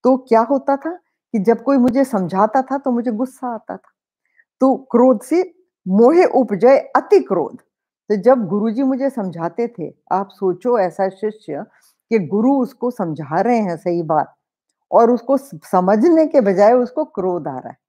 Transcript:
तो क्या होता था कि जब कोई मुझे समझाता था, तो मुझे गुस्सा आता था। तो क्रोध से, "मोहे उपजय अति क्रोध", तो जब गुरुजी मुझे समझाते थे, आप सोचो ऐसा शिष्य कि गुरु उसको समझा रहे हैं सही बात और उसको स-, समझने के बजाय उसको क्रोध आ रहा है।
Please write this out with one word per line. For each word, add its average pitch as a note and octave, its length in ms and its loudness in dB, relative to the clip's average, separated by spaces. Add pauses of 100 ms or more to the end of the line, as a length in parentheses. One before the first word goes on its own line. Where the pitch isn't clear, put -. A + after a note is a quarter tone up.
तो B3+ 140 4
क्या A3+ 240 0
होता C4+ 360 -2
था D#4+ 160 -10 (380)
कि A3+ 80 -2
जब A3+ 240 0
कोई C#4 140 0
मुझे B3 260 2
समझाता G#3 580 0
था, C4 160 -8
तो C4+ 140 -6
मुझे A#3 200 -4
गुस्सा B3 420 -8
आता F#3+ 240 -14
था। - 120 -20 (720)
तो B3+ 160 2
क्रोध B3 460 2
से, F4+ 340 -4 (320)
"मोहे B3 380 4
उपजय A3+ 520 2
अति - 420 2
क्रोध", F3 380 -4 (520)
तो G#3+ 60 0
जब A3 320 2
गुरुजी G#3+ 360 -2
मुझे C4 260 -2
समझाते F#3 580 -6
थे, E3+ 260 -12 (180)
आप G3 200 -4
सोचो G3 480 -2
ऐसा F#3+ 300 -2
शिष्य G3 560 -10 (440)
कि A3+ 100 0
गुरु G#3 340 0
उसको B3 380 -4
समझा D#3+ 500 -6
रहे A#3+ 160 0
हैं F3+ 200 -4
सही E3+ 260 -4
बात D#3 320 -2 (560)
और A3+ 200 6
उसको B3 260 0
स-, - 140 -8 (200)
समझने A3 560 2
के D4 140 2
बजाय G3+ 320 4
उसको B3+ 320 -2
क्रोध F3+ 420 -6
आ C3 120 -10
रहा A#2+ 100 -16
है। C#3 80 -18 (120)